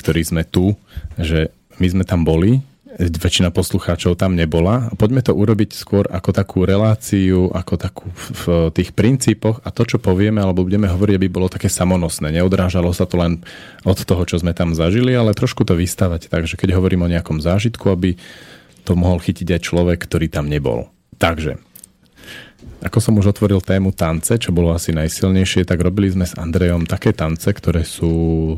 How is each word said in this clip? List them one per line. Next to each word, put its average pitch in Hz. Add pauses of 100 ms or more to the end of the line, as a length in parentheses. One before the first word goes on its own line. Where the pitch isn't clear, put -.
ktorí 80
sme 82
tu, 92 (400)
že 80 (320)
my 92
sme 92
tam 90
boli, 98 (380)
väčšina 87
poslucháčov 90
tam 92
nebola. 87
A -
poďme 123
to 104
urobiť 104
skôr -
ako 95
takú 95
reláciu, 95
ako 92
takú -
v, - (100)
v - (300)
tých 92
princípoch 110
a 95
to, -
čo -
povieme, 101
alebo 92
budeme 101
hovoriť, 101
aby 92
bolo 92
také 92
samonosné. 85
Neodrážalo 90
sa 90
to -
len 85 (460)
od 98
toho, 90
čo 85
sme 87
tam 85
zažili, 107
ale 113
trošku -
to 92
vystavať. 87
Takže 82
keď 95
hovorím 90
o 87
nejakom 82
zážitku, 98
aby 90 (640)
to 90
mohol 87
chytiť 90
aj 85
človek, 87
ktorý 82
tam 73
nebol. 65 (300)
Takže, 78 (1200)
ako -
som 113
už 101
otvoril 98
tému 95
tance, 82
čo 113
bolo 85
asi 87
najsilnejšie, 92
tak 87
robili 92
sme 92
s -
Andrejom 87
také 104
tance, 82
ktoré 85
sú 82 (460)